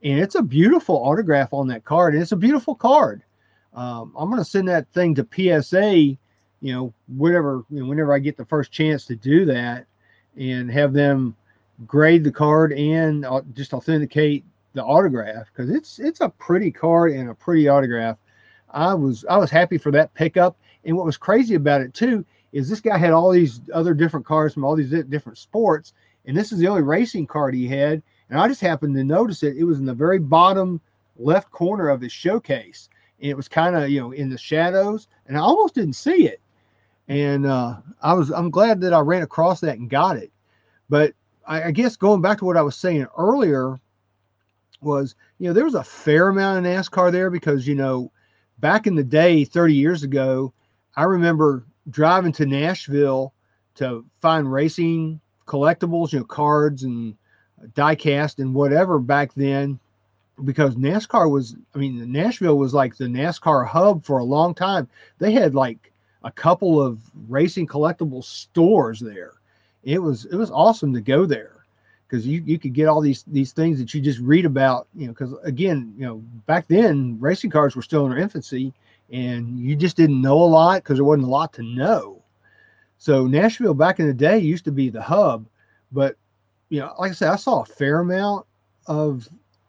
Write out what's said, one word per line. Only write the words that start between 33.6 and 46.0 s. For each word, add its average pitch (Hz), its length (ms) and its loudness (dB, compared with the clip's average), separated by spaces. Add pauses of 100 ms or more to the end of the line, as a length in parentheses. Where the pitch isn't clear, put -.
you 139 100 0
know, 123 120 -10
in 135 180 -8
the 127 80 -8
shadows, 190 720 -2 (200)
and 135 100 -6
I 151 40 -2
almost 339 340 2
didn't 165 180 -2
see 320 340 4
it. 98 120 -6 (680)
And, 143 360 -2
uh, 123 320 -2 (240)
I 160 120 2
was, 160 180 0
I'm 170 180 -4
glad 202 320 2
that 180 120 0
I 165 60 6
ran 165 240 0
across 165 380 0
that 143 160 -4
and 117 120 -12
got 147 280 0
it. 90 140 -14 (580)
But 147 240 2 (320)
I, 156 180 -6
I - 80 -4
guess 226 260 0
going 196 240 4
back 202 180 2
to 196 60 -6
what 180 120 2
I - 40 4
was 143 160 -2
saying 156 280 -2 (120)
earlier 160 640 0 (1000)
was, 139 340 -4 (220)
you 180 100 -6
know, 175 60 -2
there 233 120 4
was 285 100 -2
a 139 80 -2
fair 156 460 2